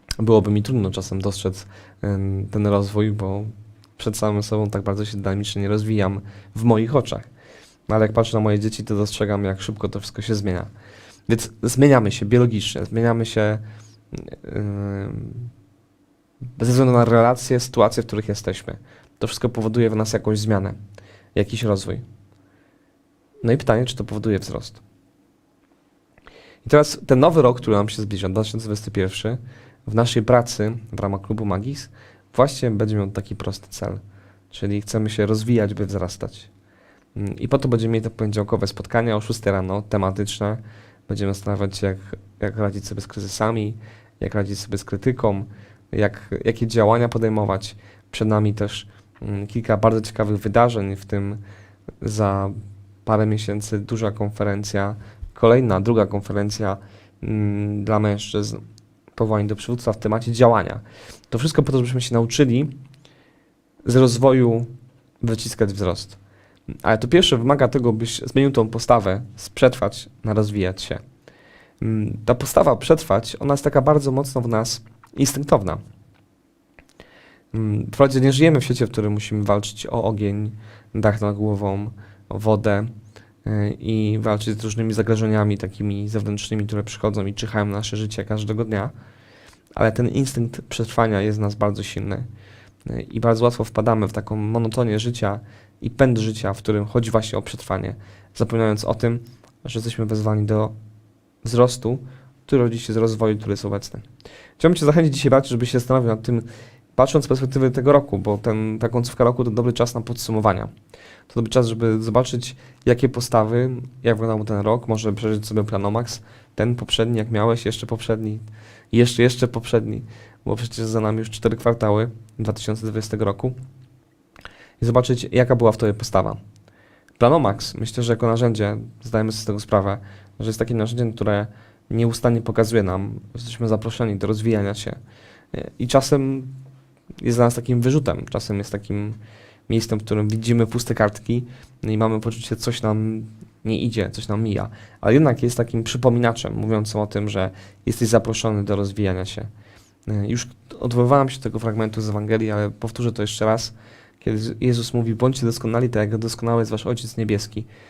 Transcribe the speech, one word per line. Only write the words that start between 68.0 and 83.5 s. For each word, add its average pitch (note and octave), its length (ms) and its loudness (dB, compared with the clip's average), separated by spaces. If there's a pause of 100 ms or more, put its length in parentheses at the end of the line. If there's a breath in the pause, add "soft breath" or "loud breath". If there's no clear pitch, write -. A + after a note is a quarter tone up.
zmienił C3+ 320 2
tą A2+ 180 2
postawę A2+ 520 2 (140)
z - 140 -16
przetrwać - 600 2 (140)
na A2 100 0
rozwijać G#2 480 0
się. - 180 -8 (840 soft breath)
Mm, A2 440 -2
ta B2 100 4
postawa C#3 400 4
przetrwać, - 640 2
ona C#3+ 140 0
jest C#3 100 -2
taka C#3+ 180 4
bardzo C#3 300 4
mocno C3+ 300 -2
w A#2+ 60 -2
nas A2+ 340 -2 (360)
instynktowna. C3+ 600 2 (1800 loud breath)
Mm, A2 340 -2
wprawdzie C3 340 4
nie C3+ 120 6
żyjemy D3+ 260 6
w A#2+ 40 -2
świecie, B2 240 0
w - 40 -6
którym G#2 220 -2
musimy G#2 300 -4
walczyć G2+ 440 -2
o A#2 160 -4
ogień, G#2 480 -2 (440 loud breath)
dach G#2+ 260 2
nad G#2 140 0
głową, G2+ 540 -2 (400 loud breath)
o G2+ 100 -6
wodę, G#2+ 460 2 (640 loud breath)
y, G#2 320 -2